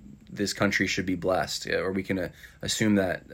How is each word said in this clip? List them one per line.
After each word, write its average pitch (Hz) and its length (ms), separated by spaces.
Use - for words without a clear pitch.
this - 240
country 101 340
should 92 180
be 92 100
blessed, 87 540
uh, 85 100
or 90 120
we 95 120
can, 98 140
uh, 87 120
assume 104 340
that, 92 280